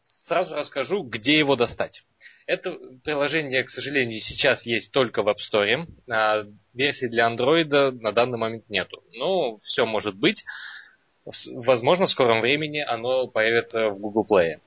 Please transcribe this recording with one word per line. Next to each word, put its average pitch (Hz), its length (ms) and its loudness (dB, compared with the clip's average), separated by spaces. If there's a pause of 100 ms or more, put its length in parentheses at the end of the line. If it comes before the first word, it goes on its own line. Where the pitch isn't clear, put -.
Сразу 165 540 -4
расскажу, 143 480 -4
где 120 340 2
его 139 160 4
достать. - 500 -2 (420)
Это 180 300 -4 (280)
приложение, 143 580 0
к 117 80 -6
сожалению, 127 480 -2
сейчас - 480 2
есть 117 240 -4
только 120 320 0
в 98 60 2
App 101 100 0
Store. 113 480 0 (240)
А 107 340 2 (300)
версии 131 320 -2
для 117 260 2
Android 139 600 2
на 110 180 -4
данный 117 280 2
момент 113 300 -6
нету. 92 440 -4
Но 151 460 -2
всё - 280 -2
может 104 300 -4
быть. 156 280 0 (840)
С-, - 240 -6
возможно, 131 520 2
в - 40 -2
скором 117 300 4
времени 147 400 0
оно 123 480 -2
появится 113 600 0
в 101 120 -4
Google 104 280 -2
Play. 87 380 4